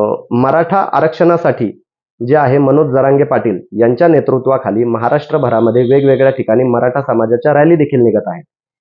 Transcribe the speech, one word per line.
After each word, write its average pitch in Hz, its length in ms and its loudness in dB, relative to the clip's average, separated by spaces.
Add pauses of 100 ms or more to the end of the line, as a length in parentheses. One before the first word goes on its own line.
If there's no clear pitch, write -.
(320)
मराठा 151 460 0
आरक्षणासाठी 156 1080 -2 (440)
जे 139 80 2
आहे 139 220 2
मनोज 143 360 2
जरांगे 135 300 2
पाटील 117 360 -2 (220)
यांच्या 123 260 2
नेतृत्वाखाली 127 760 0
महाराष्ट्रभरामध्ये 120 960 0
वेगवेगळ्या 135 500 2
ठिकाणी 120 320 0
मराठा 127 380 0
समाजाच्या 120 520 0
रॅली 156 220 4
देखील 143 240 0
निघत 107 280 2
आहेत. 85 160 -12 (380)